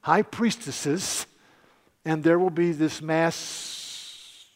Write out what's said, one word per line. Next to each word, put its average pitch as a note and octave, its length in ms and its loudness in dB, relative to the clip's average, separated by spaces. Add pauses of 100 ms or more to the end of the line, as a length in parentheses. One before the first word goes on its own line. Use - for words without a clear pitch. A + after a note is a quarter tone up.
high E3+ 200 4
priestesses, - 1040 -2 (760)
and D#3+ 180 0
there E3 160 6
will F#3 120 4
be E3+ 220 2
this D3+ 280 0
mass - 1500 -4